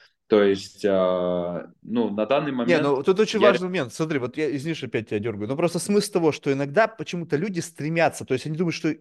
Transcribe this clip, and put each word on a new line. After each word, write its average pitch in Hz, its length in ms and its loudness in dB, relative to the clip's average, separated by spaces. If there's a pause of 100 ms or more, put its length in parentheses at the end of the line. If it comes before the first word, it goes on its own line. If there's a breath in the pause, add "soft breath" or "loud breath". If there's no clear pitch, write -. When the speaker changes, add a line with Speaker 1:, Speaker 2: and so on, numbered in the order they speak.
(280 soft breath)
Speaker 1:
То 104 160 6
есть, 98 420 0
а, 90 840 0 (120)
ну, 113 280 -2
на 107 160 -2
данный 143 240 0 (140)
Speaker 2:
Не, 160 140 2
Speaker 1:
момент - 0 -
Speaker 2:
ну, 143 240 0
тут 190 160 2
очень 214 200 0
Speaker 1:
я 208 100 8
Speaker 2:
важный 185 180 2
момент. 170 260 -4
Смотри, 156 260 -2
вот - 180 -6
я, 143 180 -2
извини, 151 180 -4
что 143 120 -8
опять 113 240 -4
тебя 107 100 -2
дёргаю, 104 300 -4
но 135 80 -2
просто 170 220 0
смысл 202 340 0
того, 165 180 4
что 143 220 -2
иногда 143 340 2
почему-то 170 480 -6
люди 175 240 -4
стремятся, 156 640 0
то 131 100 -4
есть 127 120 -2
они 151 100 -6
думают, 165 200 0
что 156 260 -2